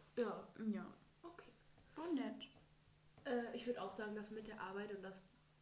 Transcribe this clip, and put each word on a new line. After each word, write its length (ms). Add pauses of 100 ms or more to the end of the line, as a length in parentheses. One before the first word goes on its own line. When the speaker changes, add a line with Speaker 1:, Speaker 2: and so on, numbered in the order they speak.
(160)
Speaker 1:
Ja. 320 (240)
Speaker 2:
Ja. 140 (360)
Speaker 1:
Okay. 280 (460)
Speaker 2:
War 160
nett. 360 (760)
Speaker 1:
Äh, 320
ich 100
würd 120
auch 120
sagen, 240
dass 160
mit 180
der 120
Arbeit 340
und 80
das 220 (380)